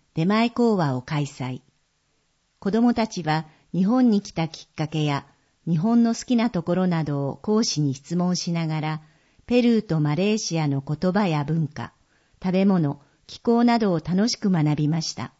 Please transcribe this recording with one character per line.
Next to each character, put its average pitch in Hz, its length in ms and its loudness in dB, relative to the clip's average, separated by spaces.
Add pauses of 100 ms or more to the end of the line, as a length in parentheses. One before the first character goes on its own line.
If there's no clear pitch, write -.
(140)
出 160 100 0
前 220 260 2
講 233 260 2
話 143 200 0
を 127 60 -6
開 147 220 -4
催。 127 380 -10 (960)
子 202 100 -4
ど 220 100 2
も 240 140 4
た 220 140 -2
ち 165 160 -8
は 156 240 -2 (260)
日 185 120 2
本 247 240 4
に 202 100 4
来 - 100 -8
た 165 160 -4
き - 240 -16
っ - 40 -20
か 156 120 -4
け 156 160 -4
や、 143 240 -2 (400)
日 165 120 0
本 233 260 2
の 233 100 0
好 - 100 -10
き 254 120 0
な 233 140 2
と 170 120 -4
こ 175 140 -2
ろ 185 100 2
な 165 160 0
ど 139 260 -4
を - 80 -8
講 214 280 0
師 151 160 -2
に 139 140 0
質 - 200 -10
問 180 220 0
し 175 160 -6
な 165 160 -2
が 156 120 -4
ら、 156 220 -6 (440)
ペ 240 160 4
ル 233 200 4
ー - 0 -
と 165 160 -2
マ 151 160 0
レ 196 200 0
ー 220 40 -2
シ 165 220 -4
ア 151 80 -2
の 139 120 -2
言 151 300 -2
葉 202 160 0
や 156 160 0
文 156 240 -2
化、 - 260 -12 (480)
食 190 120 -2
べ 190 140 2
物、 165 340 2 (260)
気 - 140 -20
候 233 240 2
な 233 160 4
ど 202 120 2
を 165 40 2
楽 180 320 0
し - 80 -4
く 208 140 -2
学 151 260 2
び 151 120 0
ま 160 120 -2
し - 140 -8
た。 - 260 -12